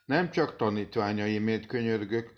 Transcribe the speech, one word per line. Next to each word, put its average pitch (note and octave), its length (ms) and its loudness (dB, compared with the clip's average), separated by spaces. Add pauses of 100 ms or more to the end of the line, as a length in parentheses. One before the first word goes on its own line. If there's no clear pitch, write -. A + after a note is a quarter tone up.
nem D#3+ 260 0
csak D#3 260 0
tanítványaimért G#2+ 1080 0
könyörgök, A2+ 720 -2